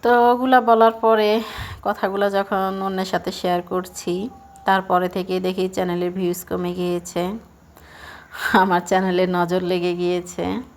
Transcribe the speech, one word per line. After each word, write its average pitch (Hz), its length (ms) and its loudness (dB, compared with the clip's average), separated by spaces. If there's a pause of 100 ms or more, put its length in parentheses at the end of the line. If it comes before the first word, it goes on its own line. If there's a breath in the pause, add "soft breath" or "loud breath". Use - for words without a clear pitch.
তো 240 60 2 (200)
ওগুলা 254 300 4 (100)
বলার 226 340 6
পরে, 220 260 4 (560 loud breath)
কথাগুলো 202 400 -2 (120)
যখন 196 320 -2 (180)
অন্যের 190 260 -4
সাথে 180 260 -4
শেয়ার 175 220 0 (100)
করছি, 180 420 -6 (520)
তারপরে 190 500 2
থেকে 185 240 -4
দেখি 185 260 -2 (100)
চ্যানেলের 180 420 -2
ভিউজ 175 220 -2 (100)
কমে 180 300 -4
গিয়েছে, 175 440 -4 (1400 loud breath)
আমার 180 280 2
চ্যানেলে 185 340 2 (140)
নজর 175 240 0 (100)
লেগে 180 300 -2
গিয়েছে। 175 440 -4 (320)